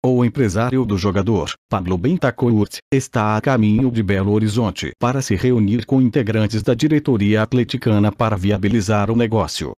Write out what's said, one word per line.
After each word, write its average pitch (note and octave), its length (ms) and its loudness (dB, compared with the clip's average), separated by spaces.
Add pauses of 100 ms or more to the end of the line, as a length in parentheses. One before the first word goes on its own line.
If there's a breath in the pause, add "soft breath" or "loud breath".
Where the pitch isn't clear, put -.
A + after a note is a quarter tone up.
O B2 160 2
empresário A#2+ 600 0
do G2+ 140 -2
jogador, F#2+ 520 0 (160)
Pablo F#2 300 -2
Bentancur, A#2+ 720 0 (240)
está A2 420 0
a G#2+ 60 0
caminho A#2+ 480 2
de A2+ 140 -2
Belo G2 300 0
Horizonte G#2+ 680 -2
para B2+ 200 0
se C3 140 -2
reunir A2 500 2
com C3+ 160 2
integrantes A2 640 0
da B2+ 140 0
diretoria A2+ 680 2
atleticana G#2+ 720 0
para G#2+ 260 -2
viabilizar G2+ 720 0
o A2+ 60 0
negócio. G#2+ 640 -2